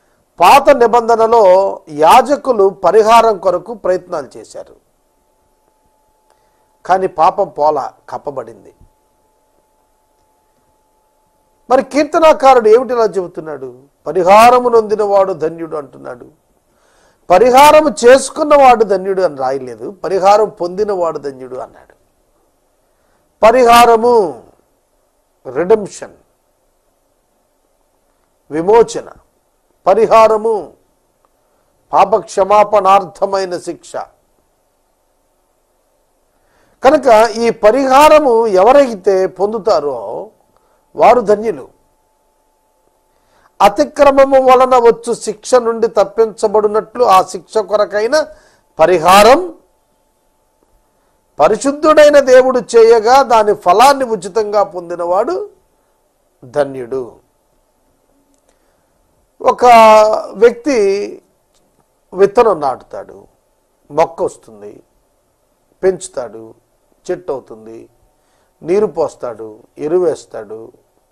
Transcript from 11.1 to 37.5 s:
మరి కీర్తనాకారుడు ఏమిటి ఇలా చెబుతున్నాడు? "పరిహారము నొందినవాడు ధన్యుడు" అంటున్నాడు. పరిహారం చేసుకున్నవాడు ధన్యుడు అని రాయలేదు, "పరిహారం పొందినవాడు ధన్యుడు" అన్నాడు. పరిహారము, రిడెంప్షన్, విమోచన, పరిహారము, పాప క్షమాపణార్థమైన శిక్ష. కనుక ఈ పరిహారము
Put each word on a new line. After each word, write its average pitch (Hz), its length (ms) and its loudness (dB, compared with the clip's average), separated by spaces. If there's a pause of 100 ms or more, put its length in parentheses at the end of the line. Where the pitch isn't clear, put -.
మరి 254 140 0
కీర్తనాకారుడు 269 840 2
ఏమిటి 240 240 2
ఇలా 233 120 0
చెబుతున్నాడు? 156 760 -10 (280)
"పరిహారము 220 640 2
నొందినవాడు 208 640 -2
ధన్యుడు" 160 440 -10
అంటున్నాడు. 131 480 -18 (1040)
పరిహారం 262 680 4 (100)
చేసుకున్నవాడు 269 800 2
ధన్యుడు 190 380 -4
అని 151 160 -4
రాయలేదు, 131 540 -8
"పరిహారం 196 580 0
పొందినవాడు 180 680 -6
ధన్యుడు" 131 380 -14
అన్నాడు. 104 380 -18 (1500)
పరిహారము, 233 1000 2 (1120)
రిడెంప్షన్, 175 580 -4 (2500)
విమోచన, 165 580 -2 (800)
పరిహారము, 214 840 0 (1200)
పాప 190 220 0
క్షమాపణార్థమైన 196 1400 -2
శిక్ష. - 360 -16 (3000)
కనుక 240 460 2
ఈ 233 200 -4
పరిహారము 262 960 2